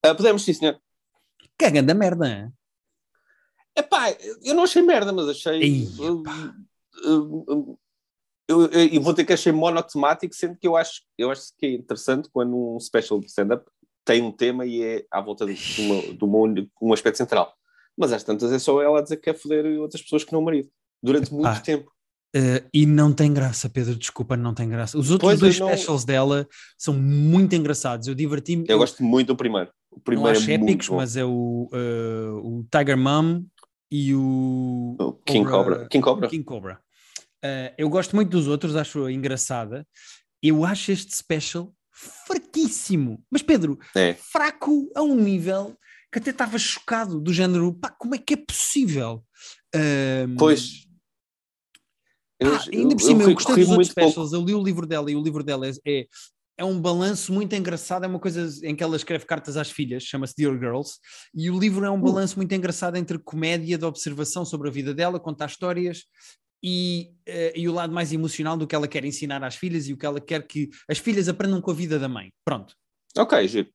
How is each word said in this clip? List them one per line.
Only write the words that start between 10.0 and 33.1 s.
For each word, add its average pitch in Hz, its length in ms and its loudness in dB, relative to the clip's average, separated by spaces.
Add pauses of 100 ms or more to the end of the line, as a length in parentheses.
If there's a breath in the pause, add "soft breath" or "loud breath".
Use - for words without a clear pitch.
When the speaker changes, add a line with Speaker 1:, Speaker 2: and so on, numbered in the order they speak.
Speaker 1:
sendo 175 220 -8
que - 100 -4
eu 165 100 2
acho, - 260 -2 (140)
eu 120 140 -2
acho 135 260 -10
que 151 100 -4
é 135 80 0
interessante 127 580 -4
quando 123 240 -2 (200)
um 113 40 -10
special 110 400 -2
de 101 60 -14
stand-up 107 380 -2 (400)
tem 120 180 4
um 113 100 -4
tema 123 340 -2
e 117 160 -4
é 113 280 -6
à 98 100 -4
volta 104 260 -8
de, 98 80 -6
de - 260 -8
uma, 101 340 -2
de - 100 -2
uma 104 140 4
uni-, 110 320 2 (100)
um 113 120 2
aspecto 107 260 2
central. 113 360 0 (420)
Mas 135 160 2
às 110 120 -4
tantas 113 280 -2
é 131 60 0
só 139 220 2
ela 147 180 4
a 147 40 2
dizer 156 140 -4
que 156 140 -14
quer - 80 -4
foder 151 420 -2
outras 151 220 -10
pessoas 151 220 -2
que - 80 -12
não 160 80 0
o 160 40 0
marido, 151 240 0 (340)
durante 135 240 2
Speaker 2:
Epá, 139 80 -10
Speaker 1:
muito 123 280 0
tempo. 147 300 -4 (420)
Speaker 2:
eh, 131 380 2
e 151 140 6
não 147 260 6
tem 147 220 4
graça, 131 340 -2
Pedro, 120 260 -2
desculpa, 120 420 -6
não 120 180 -2
tem 117 140 -4
graça. 113 300 -6
Os 139 120 0
outros 185 180 4
Speaker 1:
Pois, 202 120 6
Speaker 2:
dois 185 160 8
Speaker 1:
eu 190 100 -2
não - 100 0
Speaker 2:
specials 143 280 -2
dela 139 440 0 (280 loud breath)
são - 180 -2
muito 151 600 4
engraçados, 143 540 -2
eu 135 60 -6
diverti-me. 151 520 -4
Speaker 1:
Eu 110 80 2
Speaker 2:
Eu 107 40 4
Speaker 1:
gosto 123 260 2
muito 123 240 4
do 127 80 2
primeiro. 107 340 -2 (200)
O - 60 -20
Speaker 2:
não - 60 -20
Speaker 1:
primeiro 113 360 2
Speaker 2:
acho 107 120 0
Speaker 1:
é - 80 2
muito 107 60 2
Speaker 2:
épicos, 98 240 2
Speaker 1:
bom. 92 80 -2
Speaker 2:
mas 117 200 -2
é 131 80 -2
o, 120 480 -2
eh, 113 580 -6 (120)
o 117 280 -8
Tiger 139 260 4
Mom 156 480 2 (460)